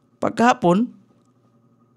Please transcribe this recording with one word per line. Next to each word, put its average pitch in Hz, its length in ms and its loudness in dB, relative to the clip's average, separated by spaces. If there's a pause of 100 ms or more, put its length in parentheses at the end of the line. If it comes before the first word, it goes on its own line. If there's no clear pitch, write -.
(180)
Pagkahapon, 220 720 0 (1080)